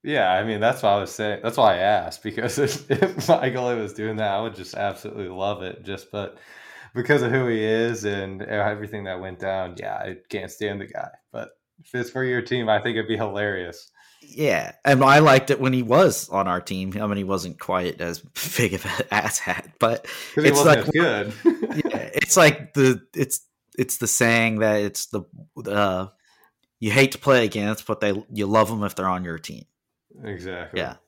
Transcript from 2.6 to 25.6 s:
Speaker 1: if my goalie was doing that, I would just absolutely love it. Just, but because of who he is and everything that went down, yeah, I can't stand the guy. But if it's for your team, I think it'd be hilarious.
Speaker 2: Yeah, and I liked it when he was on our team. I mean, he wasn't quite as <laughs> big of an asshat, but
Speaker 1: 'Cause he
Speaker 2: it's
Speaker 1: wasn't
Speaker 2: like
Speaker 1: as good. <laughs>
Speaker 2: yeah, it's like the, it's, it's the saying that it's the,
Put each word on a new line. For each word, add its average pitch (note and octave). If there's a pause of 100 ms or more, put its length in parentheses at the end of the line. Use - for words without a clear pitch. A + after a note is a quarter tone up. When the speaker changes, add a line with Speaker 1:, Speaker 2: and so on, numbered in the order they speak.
Speaker 1:
if F#3
my C3+
goalie B2
was G2+
doing A2
that, G#2+
I G2+
would A2+
just F#2
absolutely G2+
love F#2+
it. -
Just, F#2+
but G2+ (560)
because B2
of B2
who C3
he A2+
is A2
and G2
everything G#2
that F#2
went F#2
down, F#2+
yeah, G#1
I F2+ (120)
can't F#2+
stand G#2
the F#2+
guy. - (220)
But - (320)
if -
it's B2
for C3
your B2
team, A#2+
I G#2+
think A#2
it'd G#2+
be A2
hilarious. G2+ (300)
Speaker 2:
Yeah, A#2+ (120)
and C3+
I C#3
liked C#3
it C3
when C3
he B2+
was C3
on G2
our F2+
team. F#2+
I A2
mean, G2+
he G2+
wasn't F#2
quite F2+
as E2+
<laughs> -
big G#2
of F#2
an G2+ (200)
asshat, G2+
but A#2 (300)
Speaker 1:
'Cause D3+
he D#3
Speaker 2:
it's C#3+
Speaker 1:
wasn't C#3+
Speaker 2:
like -
Speaker 1:
as D3+
good. A#2+ (120)
<laughs> -
Speaker 2:
yeah, -
it's -
like D3+
the, C3
it's, - (360)
it's -
the A#2
saying A2+
that G#2+
it's G2+
the, G#2 (460)